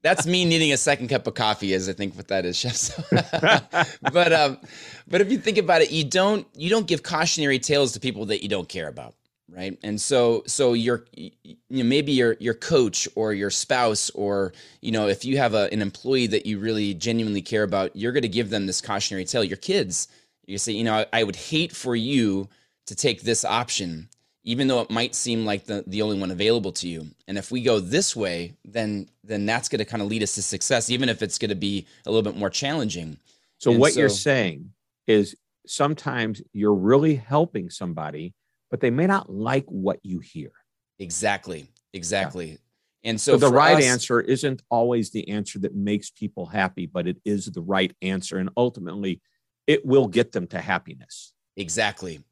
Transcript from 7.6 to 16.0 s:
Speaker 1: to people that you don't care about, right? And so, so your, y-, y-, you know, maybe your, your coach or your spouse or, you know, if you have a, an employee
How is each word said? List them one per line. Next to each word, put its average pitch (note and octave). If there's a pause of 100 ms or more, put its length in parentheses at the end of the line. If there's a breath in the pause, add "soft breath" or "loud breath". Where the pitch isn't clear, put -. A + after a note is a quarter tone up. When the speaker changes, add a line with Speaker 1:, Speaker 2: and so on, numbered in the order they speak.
Speaker 1:
to G#2+
people A2
that G2+
you G2
don't F#2+
care D#2+
about, B1 (320)
right? F2+
And G#2
so, A#2+
so B2
your, A#2 (100)
y-, F2 (140)
y-, - (140)
you B2+
know, A#2
maybe C#3+
your, A#2+
your A2+
coach B2+
or G#2+
your G2
spouse A#2
or, G2 (300 loud breath)
you A2+
know, G#2+
if G2
you C3+
have A#2+
a, G#2
an G#2+
employee B2